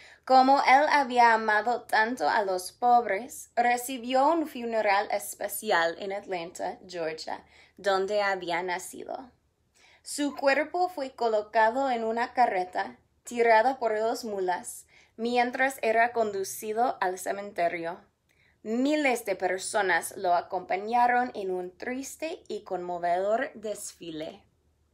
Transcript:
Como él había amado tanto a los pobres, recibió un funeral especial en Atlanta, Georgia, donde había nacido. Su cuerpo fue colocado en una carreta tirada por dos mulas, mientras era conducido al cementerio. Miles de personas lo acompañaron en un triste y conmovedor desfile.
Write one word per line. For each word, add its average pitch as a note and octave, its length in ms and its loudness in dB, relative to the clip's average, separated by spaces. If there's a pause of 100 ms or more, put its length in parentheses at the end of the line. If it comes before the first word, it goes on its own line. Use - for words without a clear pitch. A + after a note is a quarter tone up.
(240)
Como C4 380 8
él C4+ 280 6
había B3 440 6
amado A3 480 2
tanto A3+ 460 0
a A3+ 160 2
los F#3 280 -4
pobres, A#3+ 840 2
recibió B3 680 0
un D#4+ 200 2
funeral A3 640 -2
especial F#3+ 880 -2
en G3 140 -8
Atlanta, F#3+ 760 -8
Georgia, E3 580 -8 (320)
donde G3 460 0
había F3+ 400 -2
nacido. - 680 -10 (720)
Su C#4+ 340 -6
cuerpo D4+ 520 2
fue C#4 260 -8
colocado A3+ 760 2
en A#3 140 -2
una A#3 280 -2
carreta G3 680 0 (260)
tirada A#3 540 4
por A3 200 -2
dos A3+ 260 -2
mulas, F#3+ 640 -6 (300)
mientras B3 680 0
era A3+ 300 2
conducido G#3+ 880 -2
al F#3+ 180 -2
cementerio. F3+ 840 -6 (640)
Miles C4 640 0
de F#3+ 100 -2
personas F#3 800 -2
lo F#3+ 180 2
acompañaron A3 1000 0
en G3 160 -6
un F3+ 260 -6
triste C4+ 720 -8
y G#3 140 -8
conmovedor F3+ 880 -2
desfile. F3+ 880 -12 (520)